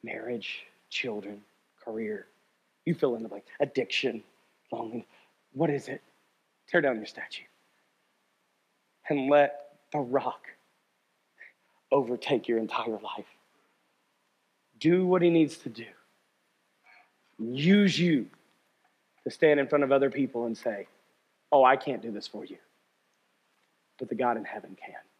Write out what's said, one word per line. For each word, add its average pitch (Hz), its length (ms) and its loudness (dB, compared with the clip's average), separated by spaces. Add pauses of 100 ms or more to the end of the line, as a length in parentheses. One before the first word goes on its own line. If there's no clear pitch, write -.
Marriage, - 640 -10 (240)
children, 104 500 -8 (420)
career. 110 440 -8 (600)
You 165 80 0
fill 135 200 0
in 113 80 -8
the 110 60 -10
blank. 101 160 -14 (160)
Addiction, 127 640 -2 (500)
longing. 113 320 -8 (480)
What 156 160 -2
is 143 200 -4
it? 131 120 -12 (680)
Tear 170 140 2
down 135 160 4
your 107 80 -8
statue - 400 -14 (1700)
and 139 180 0
let 143 480 4 (160)
the - 60 -2
rock 127 480 -4 (1500)
overtake 123 560 0
your 120 100 2
entire 113 340 -4
life. 104 340 -10 (1500)
Do 180 260 4
what 180 140 4
he 175 80 4
needs 165 300 4
to - 100 -12
do. 113 160 -14 (1500)
Use 151 600 4
you 156 320 2 (960)
to 127 60 -6
stand 147 300 4
in 135 80 0
front 143 160 2
of 131 80 2
other 139 160 4
people 120 380 -2
and 113 100 -4
say, 101 320 -8 (640)
"Oh, 135 120 8
I 131 120 6
can't 131 240 -6
do 113 100 -10
this 101 160 -10
for 92 200 -14
you, - 100 -18 (1400)
but 123 100 -8
the - 60 -6
God 117 240 -2
in 104 60 -10
heaven 95 380 -14
can." - 120 -18 (260)